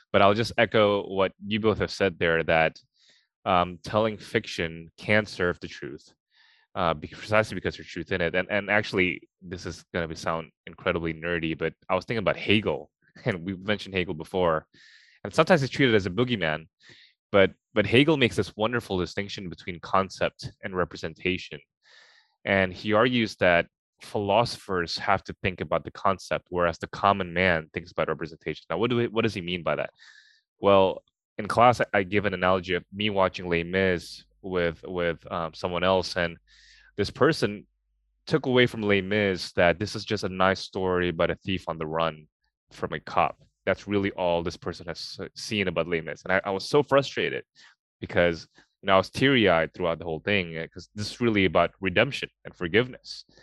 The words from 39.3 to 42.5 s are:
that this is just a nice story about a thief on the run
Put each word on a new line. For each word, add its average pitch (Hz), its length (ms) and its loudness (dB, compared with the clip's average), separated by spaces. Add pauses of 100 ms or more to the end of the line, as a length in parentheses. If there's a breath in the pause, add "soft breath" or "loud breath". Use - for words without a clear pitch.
that 85 260 4
this 104 180 -6
is 107 80 -10
just 107 200 -4
a 101 40 -4
nice 92 320 2
story 90 480 -2
about 82 220 0
a 82 60 -4
thief 92 300 -6
on 82 120 -6
the 80 80 -6
run 78 400 -4 (460)